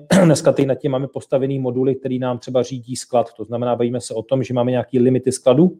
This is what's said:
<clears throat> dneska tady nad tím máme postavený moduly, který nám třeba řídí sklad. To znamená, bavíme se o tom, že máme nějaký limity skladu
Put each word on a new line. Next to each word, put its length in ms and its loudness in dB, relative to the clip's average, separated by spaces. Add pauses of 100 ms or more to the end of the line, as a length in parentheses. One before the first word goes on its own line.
<clears throat> 160 6
dneska 260 4
tady 140 2
nad 100 -2
tím 160 -4
máme 160 -4
postavený 520 -4
moduly, 360 0
který 240 -6
nám 200 -4
třeba 240 -2
řídí 320 -10
sklad. 420 -2
To 60 -10
znamená, 320 -4
bavíme 260 -2
se 120 -12
o 80 -6
tom, 220 -2
že 100 -8
máme 180 0
nějaký 280 -2
limity 320 2
skladu 480 2